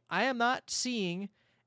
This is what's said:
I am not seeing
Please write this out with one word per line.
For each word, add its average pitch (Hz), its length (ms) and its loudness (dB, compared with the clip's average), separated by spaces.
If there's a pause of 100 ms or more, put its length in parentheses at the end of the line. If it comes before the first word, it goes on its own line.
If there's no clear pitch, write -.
I 180 160 2
am 262 120 0
not 240 320 0
seeing 202 580 -2 (400)